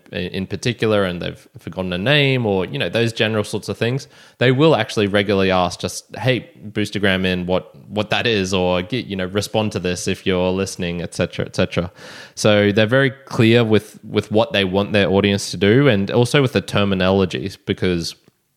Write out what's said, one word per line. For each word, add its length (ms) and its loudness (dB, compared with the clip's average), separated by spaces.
in 340 -6
particular 560 -2
and 180 -4
they've 280 -12
forgotten 340 -8
a 60 -4
name, 480 0
or, 200 0
you 120 -8
know, 100 -2
those 240 0
general 300 0
sorts 260 -8
of 80 -6
things, 300 -2
they 140 4
will 240 4
actually 320 0
regularly 420 2
ask 300 0
just, 340 -10
"Hey, 340 -2
boostergram 580 0
in 200 -2
what, 280 -2
what 220 -4
that 180 -2
is," 260 0
or, 260 2
get, 260 -6
you 100 -8
know, 100 -4
"Respond 460 -2
to 80 -4
this 260 -4
if 180 -4
you're 280 0
listening," 500 -4
et 120 -10
cetera, 340 -4
et 80 -18
cetera. 340 -2
So 380 4
they're 140 2
very 240 2
clear 540 4
with, 400 0
with 260 -4
what 220 2
they 120 2
want 280 0
their 180 2
audience 400 2
to 60 -10
do, 320 4
and 220 2
also 300 2
with 120 0
the 80 0
terminologies, 1040 0
because 500 -2